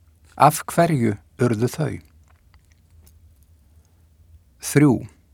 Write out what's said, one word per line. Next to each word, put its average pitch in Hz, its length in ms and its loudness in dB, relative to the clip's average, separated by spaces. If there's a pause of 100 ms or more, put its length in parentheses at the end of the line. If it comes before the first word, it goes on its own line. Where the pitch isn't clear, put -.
(380)
Af 143 320 4
hverju 131 480 0 (240)
urðu 120 320 0
þau? 127 240 -6 (2750)
Þrjú. 143 320 2 (400)